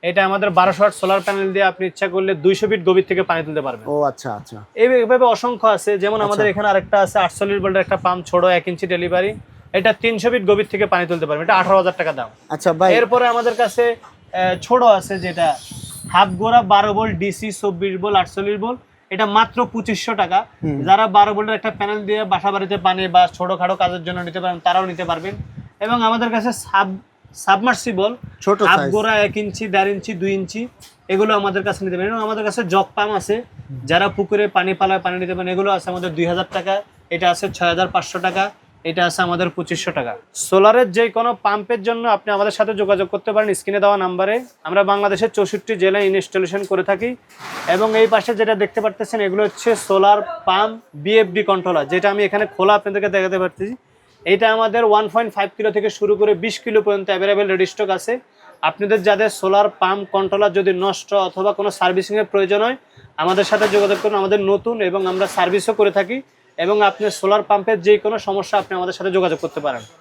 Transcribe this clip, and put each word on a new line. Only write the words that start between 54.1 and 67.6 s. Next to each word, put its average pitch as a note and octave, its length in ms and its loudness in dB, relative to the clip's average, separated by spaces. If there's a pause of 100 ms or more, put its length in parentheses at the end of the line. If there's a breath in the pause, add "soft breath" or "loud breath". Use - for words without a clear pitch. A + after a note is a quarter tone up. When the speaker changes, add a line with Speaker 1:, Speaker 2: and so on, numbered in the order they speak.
Speaker 1:
এটা G3+ 280 4
আমাদের A3+ 320 2
ওয়ান G#3+ 240 4
পয়েন্ট A3 260 -2
ফাইভ G3 220 -2
কিলো G#3+ 140 0
থেকে G#3 200 -2
শুরু G#3 260 0
করে G#3 180 4
বিশ F#3+ 260 -6
কিলো G#3+ 220 2
পর্যন্ত G3+ 260 -2
অ্যাভেলেবল G3 380 2
রেডি F#3+ 200 0
স্টক G3 240 -4
আছে। G#3 280 -2 (440 soft breath)
আপনাদের G3 400 0
যাদের G#3 260 4
সোলার G3+ 400 2
পাম্প G3 440 -2
কন্ট্রোলার G3 400 2
যদি F#3+ 200 2
নষ্ট F#3 420 -4
অথবা F#3+ 380 0
কোনো G3+ 180 -2
সার্ভিসিংয়ের F#3+ 540 0
প্রয়োজন G3+ 380 0
হয়, B3 140 0 (400 soft breath)
আমাদের F#3 280 2
সাথে G#3 240 2
যোগাযোগ G3+ 340 2
করুন। G#3+ 120 -2
আমাদের G3 260 0
নতুন G3+ 420 -2
এবং F#3+ 240 -2
আমরা F#3 200 0
সার্ভিসও F#3 460 0
করে G#3 180 2
থাকি। G3 320 -2 (340 soft breath)
এবং G3+ 260 0
আপনি G3+ 280 0
সোলার G3+ 320 0
পাম্পের G3+ 380 0